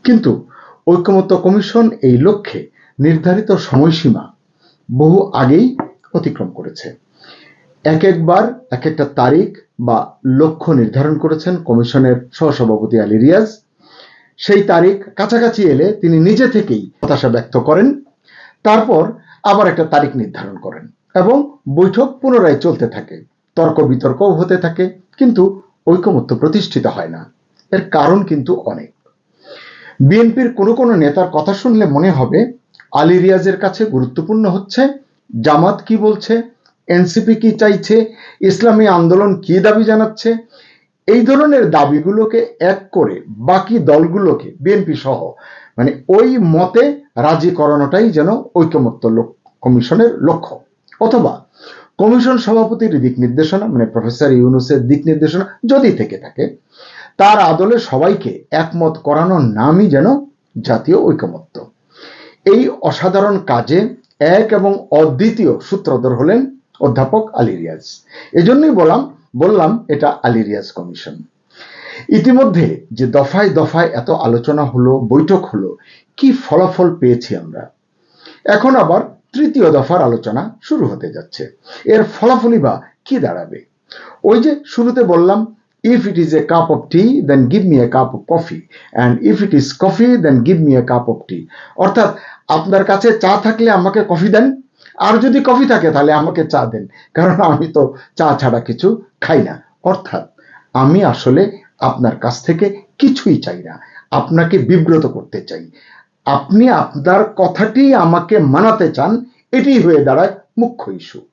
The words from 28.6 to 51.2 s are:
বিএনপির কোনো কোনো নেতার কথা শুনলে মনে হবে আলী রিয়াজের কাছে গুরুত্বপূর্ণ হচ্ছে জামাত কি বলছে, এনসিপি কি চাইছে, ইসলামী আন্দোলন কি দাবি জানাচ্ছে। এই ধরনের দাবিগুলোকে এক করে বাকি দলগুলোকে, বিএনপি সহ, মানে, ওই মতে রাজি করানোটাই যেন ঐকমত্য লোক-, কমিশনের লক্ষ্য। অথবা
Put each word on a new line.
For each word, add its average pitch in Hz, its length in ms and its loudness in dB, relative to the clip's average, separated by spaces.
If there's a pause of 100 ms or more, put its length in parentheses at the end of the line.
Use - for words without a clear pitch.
বিএনপির 226 520 2
কোনো 202 220 0
কোনো 240 200 2
নেতার 165 340 0
কথা 156 260 -2
শুনলে 220 320 0
মনে 151 240 2
হবে 156 420 0 (400)
আলী 165 260 4
রিয়াজের 185 380 2
কাছে 190 280 -4
গুরুত্বপূর্ণ 170 640 -2
হচ্ছে 196 400 -2 (520)
জামাত 160 420 2
কি 226 140 -2
বলছে, 214 460 0 (440)
এনসিপি 180 480 2
কি 220 180 2
চাইছে, 214 600 0 (260)
ইসলামী 214 460 2
আন্দোলন 185 540 2
কি 170 180 0
দাবি 214 260 2
জানাচ্ছে। 220 520 0 (720)
এই 226 140 4
ধরনের 269 500 2
দাবিগুলোকে 165 880 0
এক 185 320 -2
করে 107 360 -2
বাকি 180 500 -2
দলগুলোকে, 165 840 0
বিএনপি 165 340 0
সহ, 117 380 -6 (460)
মানে, 139 300 -2
ওই 247 300 4
মতে 190 600 0 (160)
রাজি 151 340 0
করানোটাই 147 600 0
যেন 156 180 0 (280)
ঐকমত্য 147 520 0
লোক-, - 420 -4 (100)
কমিশনের 165 600 2
লক্ষ্য। 160 380 -4 (400)
অথবা 226 440 0 (540)